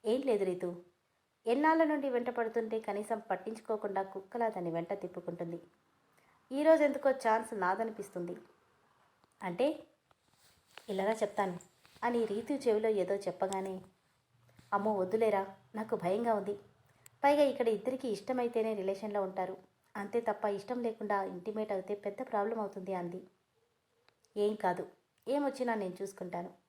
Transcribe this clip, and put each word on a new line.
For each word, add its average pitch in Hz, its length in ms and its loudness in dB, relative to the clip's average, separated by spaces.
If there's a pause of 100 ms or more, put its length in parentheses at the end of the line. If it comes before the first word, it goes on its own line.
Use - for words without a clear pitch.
"ఏం 247 180 2
లేదు 214 220 2
రీతు, 180 380 -4 (640)
ఎన్నాళ్ళ 311 380 6
నుండి 285 260 2
వెంట 240 200 0
పడుతుంటే 226 500 -2
కనీసం 208 500 -4
పట్టించుకోకుండా 202 720 -2
కుక్కలా 208 460 -4
దాని 180 220 -2
వెంట 170 220 -2
తిప్పుకుంటుంది. 170 720 -8 (880)
ఈరోజు 302 320 8
ఎందుకో 277 260 4
ఛాన్స్ 233 440 2
నాదనిపిస్తుంది." 190 800 -2 (1040)
"అంటే?" 240 440 0 (1000)
"ఇలారా 196 240 0
చెప్తాను" 202 460 -2 (440)
అని 233 220 2
రీతు 214 280 -2
చెవిలో 226 360 2
ఏదో 196 260 2
చెప్పగానే, 190 680 -4 (920)
"అమ్మో 208 220 2
వద్దులేరా, 196 600 2 (180)
నాకు 214 220 -2
భయంగా 214 380 2
ఉంది. 202 240 -2 (680)
పైగా 294 180 8
ఇక్కడ 254 260 4
ఇద్దరికీ 254 400 -2
ఇష్టమైతేనే 233 680 0
రిలేషన్లో 196 480 -2
ఉంటారు, 190 340 -4 (400)
అంతే 202 240 -2
తప్ప 220 240 -2
ఇష్టం 208 380 -2
లేకుండా 208 400 0
ఇంటిమేట్ 208 500 -4
అవుతే 190 220 -2
పెద్ద 202 360 -6
ప్రాబ్లం 220 300 0
అవుతుంది" 190 340 -6
అంది. 175 260 -6 (1160)
"ఏం 208 180 2
కాదు, 180 320 0 (420)
ఏమొచ్చినా 262 460 0
నేను 190 280 -2
చూసుకుంటాను. 180 480 -8 (180)